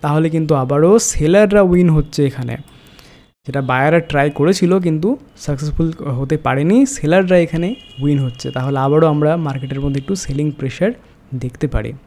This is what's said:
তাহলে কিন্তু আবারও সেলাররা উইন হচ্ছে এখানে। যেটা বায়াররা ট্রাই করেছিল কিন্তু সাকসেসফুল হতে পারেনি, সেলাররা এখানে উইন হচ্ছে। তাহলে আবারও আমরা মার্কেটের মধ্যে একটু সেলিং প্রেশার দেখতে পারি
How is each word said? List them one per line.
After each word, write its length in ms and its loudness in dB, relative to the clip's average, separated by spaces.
তাহলে 320 0
কিন্তু 180 0
আবারও 300 2
সেলাররা 600 4
উইন 260 4
হচ্ছে 240 -2
এখানে। 240 -8
যেটা 140 -4
বায়াররা 300 4
ট্রাই 180 2
করেছিল 340 2
কিন্তু 220 0
সাকসেসফুল 420 -2
হতে 180 -2
পারেনি, 300 2
সেলাররা 400 2
এখানে 220 -4
উইন 220 0
হচ্ছে। 220 -8
তাহলে 300 -4
আবারও 280 4
আমরা 160 2
মার্কেটের 380 -6
মধ্যে 180 -2
একটু 120 -4
সেলিং 220 -4
প্রেশার 340 -2
দেখতে 300 -6
পারি 160 -2